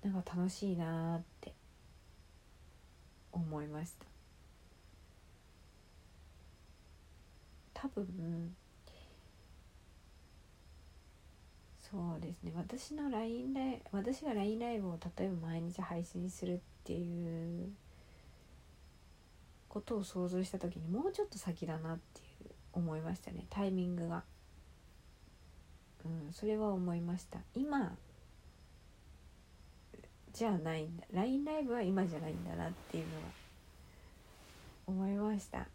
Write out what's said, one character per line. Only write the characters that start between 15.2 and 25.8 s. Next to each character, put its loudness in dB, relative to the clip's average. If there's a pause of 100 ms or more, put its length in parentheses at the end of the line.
え 6
ば 2
毎 2
日 -2
配 0
信 -2
す -4
る 4
っ 2 (240)
て -2
い 0
う -4 (2000)
こ 0
と 2
を 2
想 2
像 6
し 0
た 0
時 0
に、 -2
も 6
う 6
ち 2
ょ 6
っ -6
と -8
先 0
だ 2
な 0
っ 0 (160)
て -14
い -18 (220)
う -12 (220)
思 4
い 0
ま 2
し -8
た -8
ね、 -4
タ 4
イ 6
ミ 6
ン 4
グ 2
が。 0 (1800)